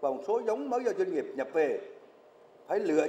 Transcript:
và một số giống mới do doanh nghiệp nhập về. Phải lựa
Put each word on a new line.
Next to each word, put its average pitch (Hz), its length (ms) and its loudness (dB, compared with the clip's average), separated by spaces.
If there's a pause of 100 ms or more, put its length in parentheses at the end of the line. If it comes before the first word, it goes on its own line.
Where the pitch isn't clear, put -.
và 139 100 0
một 131 160 -4
số 220 200 0
giống 254 240 -2
mới 247 140 0
do 220 140 2
doanh 185 160 0
nghiệp 131 100 0 (100)
nhập 131 180 -2
về. 143 360 2 (800)
Phải 196 140 0
lựa 156 280 4